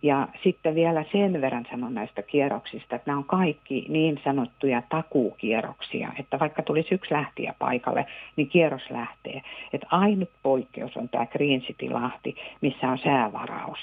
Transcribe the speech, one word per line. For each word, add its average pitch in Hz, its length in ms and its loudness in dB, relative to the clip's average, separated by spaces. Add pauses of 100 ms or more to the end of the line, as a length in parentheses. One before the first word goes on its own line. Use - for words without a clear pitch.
Ja 139 260 4 (160)
sitten 170 320 2
vielä 165 360 4
sen 190 300 2
verran 127 300 -2
sanon 123 220 -6
näistä 113 280 -6
kierroksista, 123 720 -2
että 143 160 -6
nämä 143 60 0
on 139 80 -4
kaikki 156 640 0
niin 156 340 2
sanottuja 135 680 0
takuukierroksia, 117 1300 -2
että 139 200 -4
vaikka 151 220 0
tulisi 160 340 0
yksi - 180 -2
lähtijä - 460 -4
paikalle, 127 460 0 (300)
niin 147 140 0
kierros 151 400 2
lähtee. 123 520 -8 (320)
Et - 80 -4 (100)
ainut 190 380 4 (140)
poikkeus 131 540 0
on 120 120 -6
tää 123 160 0
Green 139 360 2
City - 280 -10
Lahti, 127 460 -4 (260)
missä 131 280 0
on 127 80 0
säävaraus. 107 840 -2